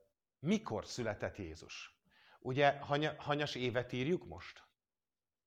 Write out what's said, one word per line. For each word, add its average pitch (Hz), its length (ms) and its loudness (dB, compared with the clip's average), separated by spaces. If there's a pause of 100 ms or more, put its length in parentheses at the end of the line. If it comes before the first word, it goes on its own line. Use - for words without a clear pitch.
(380)
mikor 165 480 0
született 107 500 -4
Jézus. - 640 -10 (400)
Ugye, 139 400 4
hanya-, 147 400 2
hanyas 147 360 0
évet 123 380 0
írjuk 135 340 0
most? - 380 -14 (840)